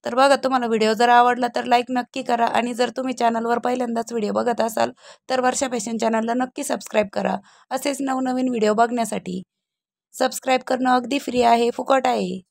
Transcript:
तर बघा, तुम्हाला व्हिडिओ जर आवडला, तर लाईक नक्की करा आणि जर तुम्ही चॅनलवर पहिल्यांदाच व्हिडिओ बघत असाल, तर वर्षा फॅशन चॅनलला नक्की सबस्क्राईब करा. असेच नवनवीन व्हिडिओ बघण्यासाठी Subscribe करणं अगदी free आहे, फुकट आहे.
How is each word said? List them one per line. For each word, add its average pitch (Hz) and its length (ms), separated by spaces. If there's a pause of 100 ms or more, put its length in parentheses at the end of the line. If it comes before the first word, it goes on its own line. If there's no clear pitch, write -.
तर 240 100
बघा, 269 220
तुम्हाला 262 300
व्हिडिओ 220 260
जर 233 160
आवडला, 240 380 (100)
तर 240 80
लाईक 240 260
नक्की 254 320
करा 233 240
आणि 233 280
जर 233 160
तुम्ही 254 240
चॅनलवर 233 440
पहिल्यांदाच 233 540
व्हिडिओ 208 200
बघत 226 280
असाल, 233 300 (400)
तर 254 100
वर्षा 254 280
फॅशन 233 280
चॅनलला 226 380
नक्की 254 300
सबस्क्राईब 214 480
करा. 190 240 (340)
असेच 269 300
नवनवीन 262 480
व्हिडिओ 214 260
बघण्यासाठी 214 680 (760)
Subscribe 254 420
करणं 254 300
अगदी 254 280
free 247 240
आहे, 233 280
फुकट 262 360
आहे. 190 340 (100)